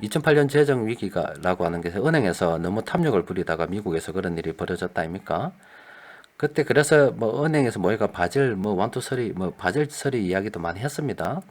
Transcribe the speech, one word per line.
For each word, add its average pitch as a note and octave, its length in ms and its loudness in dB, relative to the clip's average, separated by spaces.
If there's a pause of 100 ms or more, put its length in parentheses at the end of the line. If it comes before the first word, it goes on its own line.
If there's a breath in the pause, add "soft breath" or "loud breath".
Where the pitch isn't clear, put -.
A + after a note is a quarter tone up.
이천팔 D3 340 2
년 C#3+ 120 4
재정 C#3 380 2
위기가라고 F2+ 800 -2
하는 E2+ 160 -2
게 E2+ 100 -4
은행에서 G2 680 0
너무 F#2+ 260 -2
탐욕을 C3 400 2
부리다가 E2+ 420 -2
미국에서 F2 460 -4
그런 F2+ 260 -2
일이 - 140 -4
벌어졌다 F2 480 -4
아닙니까? F2+ 520 -4 (840 loud breath)
그때 - 280 -2
그래서 C#3+ 480 6
뭐 A#2+ 340 0
은행에서 C#3+ 340 2
뭐 F2+ 120 4
이거 G#2+ 160 2
바질 A2+ 480 0
뭐 G2+ 180 0
원, G2+ 160 0
투, B2+ 100 -6
쓰리, B2 320 -4
뭐 F2+ 240 -4
바질 C#3 340 0
쓰리 B2 360 -2
이야기도 F#2+ 340 -2
많이 E2+ 200 -4
했습니다. C3+ 600 -4 (100)